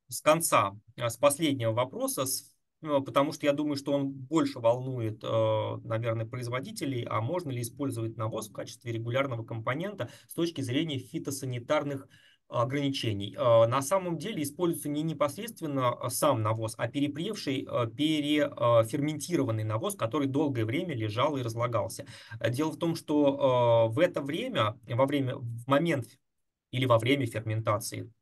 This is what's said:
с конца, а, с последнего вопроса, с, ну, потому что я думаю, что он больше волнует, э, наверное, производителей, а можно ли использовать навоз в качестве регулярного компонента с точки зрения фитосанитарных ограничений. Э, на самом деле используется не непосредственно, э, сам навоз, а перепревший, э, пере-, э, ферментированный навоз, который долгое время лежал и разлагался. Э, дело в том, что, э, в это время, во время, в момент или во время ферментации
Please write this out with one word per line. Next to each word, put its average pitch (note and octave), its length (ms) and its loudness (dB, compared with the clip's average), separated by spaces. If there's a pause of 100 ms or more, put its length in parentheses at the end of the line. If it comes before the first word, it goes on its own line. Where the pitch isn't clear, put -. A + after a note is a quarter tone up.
с - 120 -10
конца, D3 560 4 (220)
а, A#2+ 100 -2
с - 80 -6
последнего C#3 560 4
вопроса, C#3+ 540 -2
с, - 260 -8 (300)
ну, C#3+ 200 2
потому C#3+ 300 2
что - 140 -2
я C#3+ 60 4
думаю, D3 240 0
что - 160 -2
он C#3 180 0
больше C#3 500 0
волнует, A#2+ 640 0
э, A2 600 2
наверное, A2+ 420 -2
производителей, B2 840 -6
а A2 120 -2
можно D3+ 300 -2
ли A#2+ 120 -4
использовать A#2 540 -4
навоз A2+ 340 -4
в - 20 -20
качестве - 400 -10
регулярного A#2+ 520 -2
компонента B2 680 -6 (180)
с - 60 -16
точки E3+ 260 -2
зрения C3+ 380 -2
фитосанитарных C#3+ 1080 -4 (400)
ограничений. C3 920 -2
Э, A#2 280 8
на C3 140 2
самом F3 380 0
деле F3 240 -4
используется D#3 480 -2
не D3 120 -2
непосредственно, D3 1000 -2
э, B2 80 -2
сам B2+ 320 2
навоз, A2 340 -2
а B2 120 -2
перепревший, C#3+ 840 -4
э, B2 160 0 (100)
пере-, D3 540 2
э, A#2 340 4
ферментированный C#3 800 -2
навоз, A#2 320 -2
который C3+ 320 0
долгое C3 380 0
время D#3 280 -2
лежал A#2 440 0
и B2 40 -4
разлагался. A2+ 640 -4 (360)
Э, A#2 100 0
дело D3+ 220 0
в - 60 -12
том, E3 180 0
что, B2+ 960 4
э, A2 40 -6
в C#3 40 0
это E3+ 220 2
время, C#3+ 580 -2 (100)
во B2+ 180 2
время, C3 300 0
в A#2 320 -10
момент D#3 380 2 (680)
или B2+ 140 0
во A#2 120 6
время C3+ 280 4
ферментации A2 960 -4